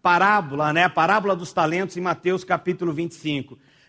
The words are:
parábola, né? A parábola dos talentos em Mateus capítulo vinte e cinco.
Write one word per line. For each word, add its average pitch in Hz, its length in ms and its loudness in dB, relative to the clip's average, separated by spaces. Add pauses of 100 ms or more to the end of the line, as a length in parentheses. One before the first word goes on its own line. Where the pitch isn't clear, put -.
parábola, 175 680 2
né? 170 140 4
A 175 40 2
parábola 190 460 2
dos 175 160 -10
talentos 175 460 -2
em 175 40 -6
Mateus 180 440 -2
capítulo 175 480 -2
vinte 170 180 -6
e - 40 -18
cinco. 143 440 -6 (300)